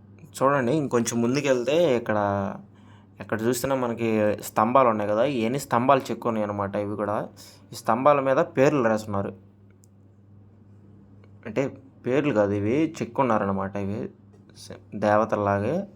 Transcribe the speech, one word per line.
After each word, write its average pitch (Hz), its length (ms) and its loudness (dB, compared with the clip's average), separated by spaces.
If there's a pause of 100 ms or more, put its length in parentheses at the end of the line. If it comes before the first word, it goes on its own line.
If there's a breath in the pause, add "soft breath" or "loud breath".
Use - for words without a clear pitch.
(380)
చూడండి, 135 440 0
ఇంకొంచెం 120 420 -2
ముందుకెళ్తే 131 520 0 (260)
ఇక్కడ, 110 160 -2 (1040 loud breath)
ఎక్కడ - 160 -6 (100)
చూసినా 131 260 -2 (100)
మనకి 113 260 -2 (400)
స్తంభాలు 120 440 4
ఉన్నాయి 104 180 -2
కదా, 110 120 2 (140)
ఇవన్నీ 113 280 -2
స్తంభాలు 131 440 2
చెక్కు 117 220 -6
ఉన్నాయి 107 160 -2
అనమాట. 101 260 -4 (120)
ఇవి 104 160 -6
కూడా 104 160 -2 (540 loud breath)
ఈ 117 100 -14
స్తంభాల 135 460 2
మీద 135 120 2 (180)
పేర్లు 139 340 4
రాసున్నారు. 107 400 -4 (2250)
అంటే 113 140 -2 (440)
పేర్లు 139 340 0
కాదు, 101 220 2
ఇవి 110 160 0 (220)
చెక్కున్నారనమాట. 101 760 -2 (120)
ఇవి 104 140 -6 (640)
స-, - 160 -18 (240)
దేవతల్లాగే 104 720 2 (200)